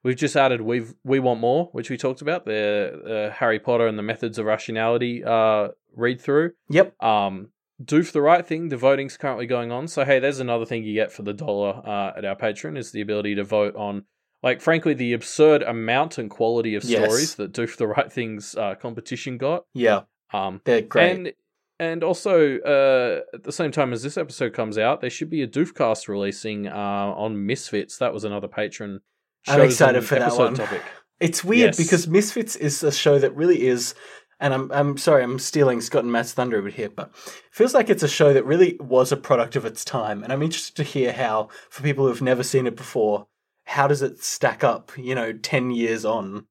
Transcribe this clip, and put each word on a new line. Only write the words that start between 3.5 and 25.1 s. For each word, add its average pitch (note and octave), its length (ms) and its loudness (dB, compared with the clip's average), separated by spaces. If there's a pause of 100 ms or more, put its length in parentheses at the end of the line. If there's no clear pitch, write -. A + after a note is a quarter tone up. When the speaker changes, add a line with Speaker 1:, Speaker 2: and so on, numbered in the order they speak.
Speaker 1:
Potter A#2 300 2
and G#2+ 100 -4
the G#2 60 -6
Methods A2+ 340 -6
of G#2+ 80 -4
Rationality, A#2 760 0
uh, A2 440 4 (280)
read-through. C#3 560 0 (160)
Speaker 2:
Yep. - 340 2
Speaker 1:
Um, G2+ 460 0 (340)
Doof D#3 300 2
the D3+ 100 0
Right E3+ 240 6
Thing, E3 220 -6
the C3+ 80 -4
voting's C3+ 400 2
currently B2 300 -6
going A#2+ 260 -2
on. C#3 160 -8
So, D3 160 -2
hey, C3+ 160 4
there's C#3 180 -2
another A#2+ 280 -2
thing A#2 180 -6
you G#2 100 -6
get G#2+ 160 0
for - 120 -16
the G2+ 100 -6
dollar, G2+ 520 -4
uh, G2+ 320 -4
at G2+ 80 -10
our G2 120 -6
Patreon, B2+ 420 -6
is A2+ 140 -12
the G#2+ 80 -8
ability G#2 340 -4
to G2+ 100 -4
vote G#2 300 0
on, G2+ 300 -8 (400)
like, B2+ 160 0
frankly, D#3+ 340 0
the B2 200 -2
absurd D3+ 480 4
amount A#2+ 560 -2
and A2 120 -8
quality A2+ 460 0
of G2+ 80 -6
Speaker 2:
Yes. A2+ 180 2
Speaker 1:
stories A#2+ 340 0
that G2+ 160 -8
Doof A#2 240 -6
the A2+ 120 -2
Right A#2+ 240 -2
Thing's, A2 420 -10
uh, G2 220 -6
competition A#2+ 640 -12
got. D3+ 260 -4 (100)
Speaker 2:
Yeah. A2 280 2 (300)
Speaker 1:
Um, F#2+ 340 -6
Speaker 2:
They're A#2 160 2
great. F3 340 2
Speaker 1:
and, F3+ 160 -10 (480)
and E3 240 -4
also, E3 560 2
uh, C3 640 2 (120)
at A#2 80 -18
the - 100 -8
same D#3 200 -2
time C3+ 200 0
as A#2 120 -6
this C#3+ 120 -8
episode C3 360 -4
comes A2 260 -4
out, A#2+ 220 2
there B2 100 -4